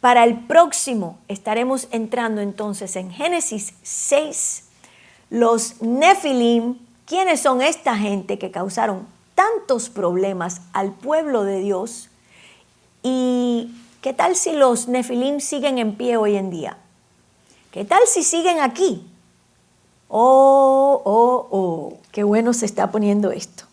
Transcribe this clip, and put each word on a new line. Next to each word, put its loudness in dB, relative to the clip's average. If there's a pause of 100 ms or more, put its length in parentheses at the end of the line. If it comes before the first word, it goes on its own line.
Para 6
el 0
próximo 0 (100)
estaremos -4
entrando -4
entonces -8
en -10
Génesis -4
seis, -4 (680)
los 0
Nefilim, 2 (260)
quiénes -2
son 0
esta -2
gente -4
que -10
causaron -4 (280)
tantos 0
problemas -4 (100)
al -4
pueblo -2
de -2
Dios. -6 (920)
¿Y -2 (260)
qué -6
tal 0
si -2
los 2
Nefilim -2
siguen -4
en -2
pie -2
hoy 2
en -4
día? -10 (920)
¿Qué -10
tal 4
si 0
siguen 0
aquí? 0 (1000)
Oh, 6
oh, 2
oh, -4 (140)
qué -2
bueno 2
se -2
está -2
poniendo 0
esto. -12